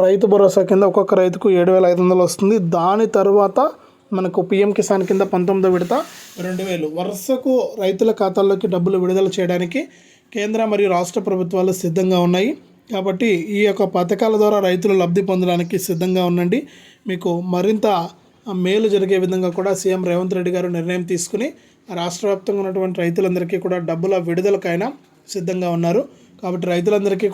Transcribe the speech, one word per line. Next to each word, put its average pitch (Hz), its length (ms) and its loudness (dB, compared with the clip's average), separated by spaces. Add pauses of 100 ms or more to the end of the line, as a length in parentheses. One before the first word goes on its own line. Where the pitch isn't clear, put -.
రైతు 190 280 4
భరోసా 196 360 6
కింద 196 220 4
ఒక్కొక్క 190 300 2
రైతుకు 185 260 0 (120)
ఏడు 180 160 4
వేల 185 160 4
ఐదు 175 120 2
వందలు 185 260 4
వస్తుంది. 202 280 0 (200)
దాని 196 300 2 (100)
తర్వాత 196 420 4 (580)
మనకు 185 240 -2 (100)
పీఎం 202 260 2
కిసాన్ 196 340 0
కింద 196 120 2 (120)
పంతొమ్మిదో 190 400 0
విడత 175 200 -2 (500)
రెండు 185 240 -6
వేలు. 170 180 -4 (100)
వరుసకు 202 560 -2 (300)
రైతుల 196 380 2
ఖాతాల్లోకి 196 540 2
డబ్బులు 185 280 0
విడుదల 185 340 2
చేయడానికి 180 440 -2 (560)
కేంద్ర 220 360 -2
మరియు 202 240 2
రాష్ట్ర 180 320 -2
ప్రభుత్వాలు 185 540 0
సిద్ధంగా 185 440 2
ఉన్నాయి. 185 240 2 (440)
కాబట్టి 196 360 -2 (280)
ఈ - 80 0
యొక్క 196 180 0 (120)
పథకాల 196 460 0
ద్వారా 208 160 4 (100)
రైతులు 185 340 2
లబ్ధి 175 280 0
పొందడానికి 180 480 0 (100)
సిద్ధంగా 185 420 0
ఉండండి. 175 300 0 (500)
మీకు 175 220 -4 (220)
మరింత 202 320 0 (800)
మేలు 208 280 0
జరిగే 190 300 0
విధంగా 185 340 -2
కూడా 190 240 -2
సీఎం 185 280 -2
రేవంత్ 180 280 -2
రెడ్డి 180 180 -2
గారు 180 220 -2
నిర్ణయం 180 340 -4
తీసుకుని 202 360 -4 (520)
రాష్ట్ర 175 300 -6
వ్యాప్తంగా 196 320 -2
ఉన్నటువంటి 190 420 -4
రైతులందరికీ 180 640 -2
కూడా 180 120 -2 (120)
డబ్బుల 180 260 -2 (120)
విడుదలకైనా 185 600 -2 (400)
సిద్ధంగా 180 480 -4
ఉన్నారు. 170 260 0 (400)
కాబట్టి 180 300 -4
రైతులందరికీ 196 600 0